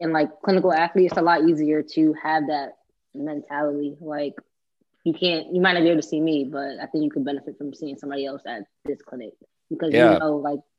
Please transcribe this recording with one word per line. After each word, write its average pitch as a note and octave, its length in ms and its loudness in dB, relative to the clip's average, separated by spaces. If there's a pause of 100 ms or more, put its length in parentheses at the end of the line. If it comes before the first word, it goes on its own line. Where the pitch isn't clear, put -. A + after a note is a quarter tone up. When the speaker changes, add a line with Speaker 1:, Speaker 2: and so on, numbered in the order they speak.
Speaker 1:
and, E3 100 -2
like, D3+ 300 0
clinical F#3 320 2
athletes, E3+ 380 4
it's F3 80 -2
a - 20 2
lot E3 260 4
easier D3+ 360 2
to D#3 300 2
have D#3 340 -2
that C#3 240 -4 (420)
mentality. D3 880 -6
Like, D3 320 -6 (720)
you E3 100 0
can't, F3 400 -2
you F3+ 80 0
might F#3 120 4
not E3+ 100 2
be E3 60 6
able D#3 120 2
to - 60 -8
see D#3 120 -4
me, D3+ 320 0
but C#3 300 -8
I D3 60 -10
think D3+ 160 -4
you D3 80 -2
could C#3 120 -4
benefit C#3+ 360 -8
from C#3+ 160 -12
seeing C#3 220 -10
somebody C#3 280 -8
else C#3 220 -10
at A2 160 -10 (220)
this C#3+ 180 -6
clinic A#2+ 300 -14 (360)
because, D#3+ 240 -2
Speaker 2:
Yeah. A2+ 200 6
Speaker 1:
you F2+ 60 2
know, D3+ 180 0
like, C#3+ 220 -4 (180)